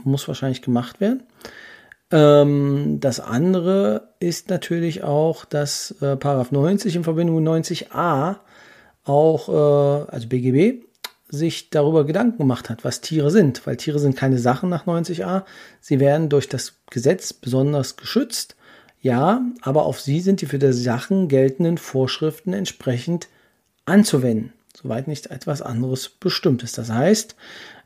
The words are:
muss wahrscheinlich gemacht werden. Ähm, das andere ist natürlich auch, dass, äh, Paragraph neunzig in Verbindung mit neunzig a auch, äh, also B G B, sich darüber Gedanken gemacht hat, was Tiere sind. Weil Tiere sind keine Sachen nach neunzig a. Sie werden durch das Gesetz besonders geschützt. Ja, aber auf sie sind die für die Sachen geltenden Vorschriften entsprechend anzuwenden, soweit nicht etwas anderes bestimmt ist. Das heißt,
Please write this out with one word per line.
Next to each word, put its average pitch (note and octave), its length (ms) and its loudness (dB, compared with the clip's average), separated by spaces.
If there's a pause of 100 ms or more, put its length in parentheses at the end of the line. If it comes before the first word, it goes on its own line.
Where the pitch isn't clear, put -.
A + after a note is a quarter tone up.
muss C3+ 240 -2
wahrscheinlich C3+ 340 -6
gemacht B2 380 -4
werden. A#3+ 240 -2 (880)
Ähm, D3 880 4
das C3+ 220 -2
andere F#3 880 0 (100)
ist F3 300 -4
natürlich E3+ 540 -4
auch, D#3 420 0
dass, - 560 -6
äh, C#3 160 -2
Paragraph C3+ 340 -2
neunzig E3+ 460 0
in E3+ 80 -4
Verbindung E3 320 0
mit D#3 80 2
neunzig D#3+ 480 -2
a D#3+ 480 -2 (640)
auch, D3+ 440 2
äh, D3 600 2
also A#2 160 -10
B B2 140 -2
G B2+ 100 0
B, G#3 300 4 (480)
sich D3+ 420 -6
darüber D#3 340 4
Gedanken A3 340 0
gemacht C3 300 0
hat, A#2 140 -10
was - 180 -6
Tiere D3+ 300 0
sind. E3+ 340 4
Weil B2 120 -6
Tiere D3 220 -4
sind C#3 180 2
keine C3 200 2
Sachen B2 320 0
nach F3 160 -4
neunzig E3+ 400 -2
a. F#3+ 200 -2 (340)
Sie C#3 200 0
werden C#3+ 300 2
durch C#3 200 0
das - 240 -8 (180)
Gesetz D3 420 -2
besonders C3+ 640 -2
geschützt. - 600 -4 (460)
Ja, D#3 420 2 (180)
aber D3 240 0
auf C#3 160 -4
sie C#3 180 -2
sind F#3+ 220 0
die D#3+ 60 -6
für C#3+ 100 -4
die C3+ 160 4
Sachen B2 540 0
geltenden C3+ 500 2
Vorschriften D3+ 760 -4
entsprechend E3 760 -6 (580)
anzuwenden, B2+ 640 2 (240)
soweit C3 320 -8
nicht D3+ 200 -8
etwas C#3 340 -8
anderes B2+ 480 -4
bestimmt - 540 -2
ist. A#2 160 -10
Das A#2 100 -8
heißt, D#3 460 0 (500)